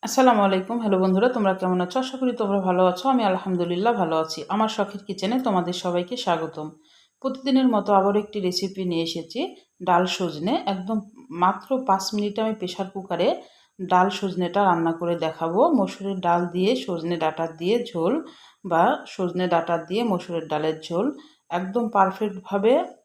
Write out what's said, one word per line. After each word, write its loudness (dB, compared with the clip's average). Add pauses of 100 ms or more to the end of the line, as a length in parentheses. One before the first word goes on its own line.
আসসালামু 4
আলাইকুম। 0
হ্যালো 2
বন্ধুরা, 4
তোমরা 2
কেমন 0
আছো? -2
আশা -4
করি 0
তোমরা 0
ভালো 2
আছো। 0
আমি 4
আলহামদুলিল্লাহ 0
ভালো 0
আছি। -2
আমার 0
শখের -4
কিচেনে -2
তোমাদের 0
সবাইকে -2
স্বাগতম। -2 (560)
প্রতিদিনের 2
মতো 2
আবার 4
একটি -2
রেসিপি -4
নিয়ে 0
এসেছি, -6 (420)
ডাল 4
সজনে। -2 (120)
একদম -4 (320)
মাত্র -2 (160)
পাঁচ 0
মিনিটে -2
আমি -2
প্রেশার -6
কুকারে -2 (500)
ডাল 4
সজনেটা -2
রান্না 2
করে -2
দেখাবো। -2 (140)
মসুরের 0
ডাল 2 (120)
দিয়ে 2
সজনে -4
ডাঁটা -2 (100)
দিয়ে 0
ঝোল -2 (520)
বা 4 (240)
সজনে -2
ডাঁটা 2
দিয়ে -2
মসুরের -2
ডালের -2
ঝোল -2 (440)
একদম -2
পারফেক্টভাবে 0 (320)